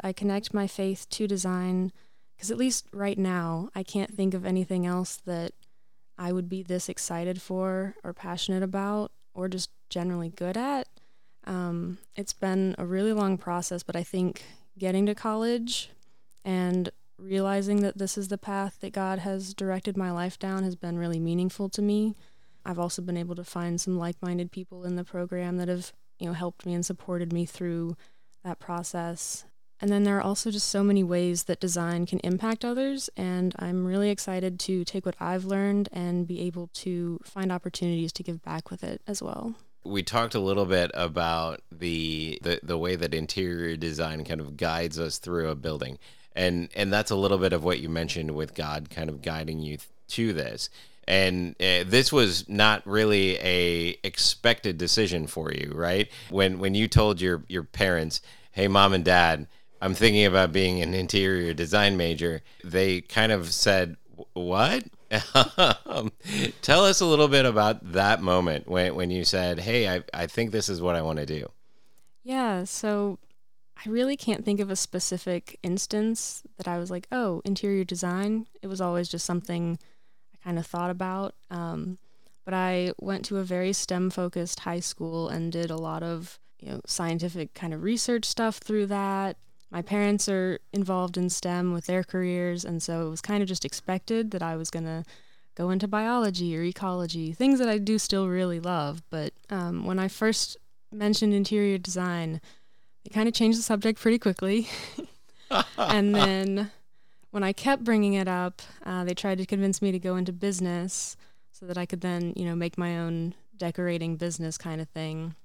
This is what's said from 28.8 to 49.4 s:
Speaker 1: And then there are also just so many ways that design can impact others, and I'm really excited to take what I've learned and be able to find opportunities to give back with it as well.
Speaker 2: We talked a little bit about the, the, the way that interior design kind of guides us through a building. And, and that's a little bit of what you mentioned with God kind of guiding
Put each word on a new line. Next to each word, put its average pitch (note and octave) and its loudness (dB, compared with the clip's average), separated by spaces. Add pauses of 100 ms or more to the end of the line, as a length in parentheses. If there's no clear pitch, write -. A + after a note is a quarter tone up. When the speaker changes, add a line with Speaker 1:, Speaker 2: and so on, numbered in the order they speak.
Speaker 1:
And G3+ 2
then G3+ 4
there G3+ 2
are G3 0
also G3 -2
just G#3 -2
so G3+ 0
many G3+ 6
ways F3 0
that - -2
design E3+ 0
can F3+ -2
impact A3 0
others, C4 -2
and F3+ 0
I'm F3+ -2
really F#3+ 2
excited F#3 -2
to F#3 -2
take F#3+ -6
what F3+ -2
I've F3+ -2
learned G3 2
and F3 -2
be F3 -6
able F3 -6
to F3 -4
find F#3+ -4
opportunities E3+ -2
to - -10
give E3+ -8
back D#3+ -8
with F3+ -10
it - -8
as G3+ -6
well. - -6 (260)
Speaker 2:
We G2 -2
talked A#2 0
a A2+ 2
little G2 4
bit F2+ 4
about E2 0 (100)
the, D#2+ -4
the, E2+ 0
the E2 -2
way F2 0
that D#2+ -2
interior E2+ -2
design D#2+ -4
kind D#2+ -6
of D2 -10
guides E2 -2
us E2 -4
through E2+ -2
a D#2 -4
building. C#2 -6 (360)
And, F2 2
and G2+ 0
that's G#2 2
a A2 2
little G2 4
bit F2+ 4
of E2 2
what E2+ 2
you D#2+ -6
mentioned E2 -2
with D2+ -6
God D2+ -4
kind D#2+ -6
of D2 -10
guiding D#2+ -6